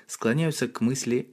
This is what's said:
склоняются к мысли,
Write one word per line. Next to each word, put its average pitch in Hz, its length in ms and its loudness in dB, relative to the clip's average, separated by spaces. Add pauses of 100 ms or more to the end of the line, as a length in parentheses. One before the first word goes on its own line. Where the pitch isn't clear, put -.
склоняются 143 640 0
к - 100 -12
мысли, 123 540 0